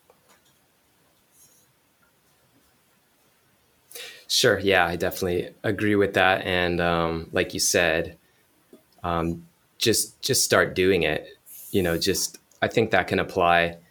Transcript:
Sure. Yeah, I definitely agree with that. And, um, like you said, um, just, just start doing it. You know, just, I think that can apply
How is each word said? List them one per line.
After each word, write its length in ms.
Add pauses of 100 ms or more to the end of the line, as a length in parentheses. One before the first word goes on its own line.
(4000)
Sure. 320
Yeah, 280
I 100
definitely 680
agree 340
with 180
that. 300
And, 360
um, 520
like 220
you 60
said, 560 (840)
um, 440 (320)
just, 440
just 220
start 300
doing 280
it. 260 (420)
You 120
know, 160
just, 400 (240)
I 60
think 220
that 160
can 120
apply 580 (140)